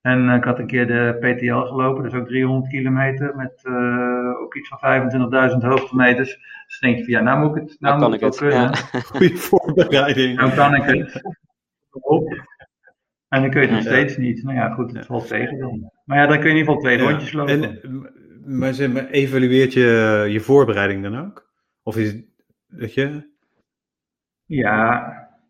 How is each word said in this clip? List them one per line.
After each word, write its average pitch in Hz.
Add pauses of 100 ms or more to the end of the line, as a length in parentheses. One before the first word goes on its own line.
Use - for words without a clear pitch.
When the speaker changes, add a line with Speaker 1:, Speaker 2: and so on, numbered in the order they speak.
Speaker 1:
En, 127
eh, 123
ik 123
had 123
een 117
keer 123
de 120
P 123
T -
L 123
gelopen, 135
dus 120
ook 123
driehonderd 131
kilometer 135
met, 131
eh, 123 (100)
ook -
iets 143
van 135
vijfentwintigduizend 127
hoogtemeters. 131 (320)
Dus -
dan 131
denk 117
je 117 (100)
van, -
ja, 110 (100)
nou 147
moet 151
ik 151
het, -
nou 143
Speaker 2:
Nou 131
Speaker 1:
moet 107
Speaker 2:
kan 110
Speaker 1:
ik -
het -
Speaker 2:
ik 143
Speaker 1:
wel 127
Speaker 2:
het, 127
Speaker 1:
kunnen. 127
Speaker 2:
ja. -
<laughs> -
Speaker 3:
Goeie 175
voorbereiding. 139
Speaker 1:
Nou 131
kan 127
ik 131
het. - (680)
Op. - (840)
En 135
dan 135
kun 139
je 127
het 113
nog 110
Speaker 2:
Ja. 113
Speaker 1:
steeds 135
niet. 120
Nou 135
ja, 113
goed, 117
het 120
Speaker 3:
Ja. 110
Speaker 1:
valt 117
tegen 120
dan. 120 (140)
Maar 139
ja, 147
dan 151
kun 151
je 160
in 156
ieder 151
geval -
twee 123
Speaker 3:
Ja. 120
Speaker 1:
rondjes 147
lopen. 147
Speaker 3:
En, - (680)
m-, 135
maar 131
zeg 131
maar, 131
evalueert 131
je 113
je 107
voorbereiding 101
dan 113
ook? - (340)
Of 110
is 107
het, 110 (420)
weet 117
je? 147 (1160)
Speaker 1:
Ja. 113 (300)